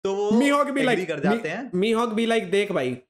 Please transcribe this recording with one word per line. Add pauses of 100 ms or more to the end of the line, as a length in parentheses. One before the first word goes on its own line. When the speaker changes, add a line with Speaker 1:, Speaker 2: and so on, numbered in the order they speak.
Speaker 1:
तो
वो
Speaker 2:
Mihawk
be
Speaker 1:
एग्री
Speaker 2:
like,
Speaker 1:
कर
जाते
Speaker 2:
Mi-,
Speaker 1:
हैं।
Speaker 2:
Mihawk
be
like,
"देख
भाई